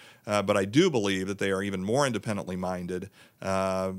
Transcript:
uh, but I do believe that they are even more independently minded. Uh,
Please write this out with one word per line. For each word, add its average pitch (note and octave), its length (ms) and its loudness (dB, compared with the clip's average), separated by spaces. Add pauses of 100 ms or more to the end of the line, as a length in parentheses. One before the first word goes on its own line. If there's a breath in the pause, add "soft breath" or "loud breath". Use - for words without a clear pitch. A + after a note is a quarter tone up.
(280 loud breath)
uh, G#2 140 2
but G2 160 2
I G2 80 4
do D3 240 4
believe G2 380 0
that G2 100 -4
they G2 140 0
are F#2+ 100 0
even G2 220 -4
more B2+ 240 2
independently G2+ 480 -4
minded. F2+ 540 -6 (320 loud breath)
Uh, F#2+ 580 -2